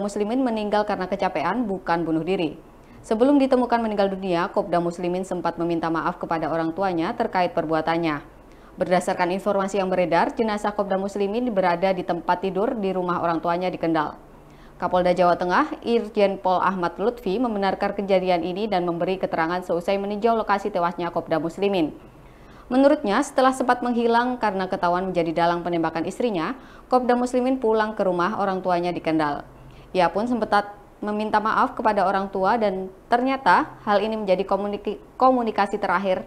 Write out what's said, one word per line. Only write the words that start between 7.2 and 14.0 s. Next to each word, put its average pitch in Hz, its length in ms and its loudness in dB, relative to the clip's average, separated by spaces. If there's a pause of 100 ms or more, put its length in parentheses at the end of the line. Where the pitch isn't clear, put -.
perbuatannya. 160 680 0 (560)
Berdasarkan 180 560 0
informasi 196 480 0
yang 185 80 0
beredar, 180 480 2
jenazah 208 360 -2
Kopda 190 280 -2
Muslimin 202 480 -2
berada 185 440 2
di 185 120 -4
tempat 180 400 -2
tidur 196 320 -2
di 190 160 -2
rumah 180 280 -2
orang 165 200 0
tuanya 175 280 0
di 165 120 -8
Kendal. 160 360 0 (600)